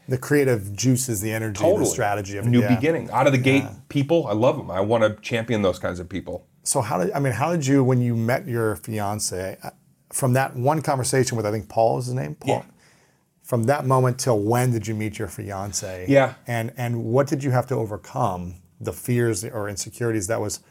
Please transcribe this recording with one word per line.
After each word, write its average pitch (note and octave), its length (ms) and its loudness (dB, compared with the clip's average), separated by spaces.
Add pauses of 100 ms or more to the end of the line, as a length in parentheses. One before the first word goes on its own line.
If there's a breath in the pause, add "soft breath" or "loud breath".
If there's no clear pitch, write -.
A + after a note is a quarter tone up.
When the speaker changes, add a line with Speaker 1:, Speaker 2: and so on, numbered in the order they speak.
Speaker 1:
The B2+ 100 -2
creative B2+ 560 2
juice B2 340 2
is A2 140 -2
the A2 100 -4
energy, A2 300 -4
Speaker 2:
Totally. F#3+ 220 4
Speaker 1:
the G#2+ 80 2
strategy G#2 460 -2
of G#2 100 -2
it. - 20 2
Speaker 2:
New A#2+ 120 6
Speaker 1:
Yeah. G#2+ 140 4
Speaker 2:
beginning. C#3+ 360 0
Out B2 160 4
of C#3 60 2
the C3 60 4
gate C3+ 240 4
Speaker 1:
Yeah. - 100 -12 (160)
Speaker 2:
people, C#3+ 380 2
I G#2 60 -2
love A2 260 2
'em. F2+ 120 -10
I F#2 100 -4
wanna G#2+ 400 2
champion A2+ 400 -2
those F2+ 160 2
kinds F2+ 220 -6
of F2 100 -10
people. F2 380 -10 (160)
Speaker 1:
So - 180 0
how B2 220 -2
did, F#3+ 100 0
I E3 60 -2
mean, C3+ 140 0
how D3 180 -2
did D#3+ 160 -2
you, C#3 160 6
when B2 180 4
you A#2+ 140 2
met A#2 320 0
your A2+ 280 0
fiance, G2+ 880 -6
uh, - 60 -10 (420)
from B2+ 220 0
that C3 220 0
one C#3 260 0
conversation C3 560 0
with, G#2+ 80 0
I G#2 60 0
think G#2+ 180 -4
Paul A#2 300 2
is B2 80 -6
his B2 80 -4
name? D3 240 -6
Paul. A#2+ 160 0
Speaker 2:
Yeah. A#2 80 -4 (800 soft breath)
Speaker 1:
From A#2 220 0
that C#3+ 200 2
moment B2+ 320 4
till A#2 220 2
when A#2+ 320 2
did G#2+ 160 -2
you A2+ 80 -4
meet G#2+ 240 -6
your G#2+ 100 -6
fiance? G2 800 -8
Speaker 2:
Yeah. C3+ 240 6 (140)
Speaker 1:
And, A#2 280 -4
and A#2+ 300 -4
what B2+ 220 2
did C#3 160 -2
you C#3 80 0
have B2 160 2
to C3 80 -2
overcome, G2+ 800 -4 (260)
the G#2+ 120 -6
fears A#2 520 0
or G#2 240 -6
insecurities A2 580 -4
that A2+ 140 -2
was G#2+ 180 -6 (120)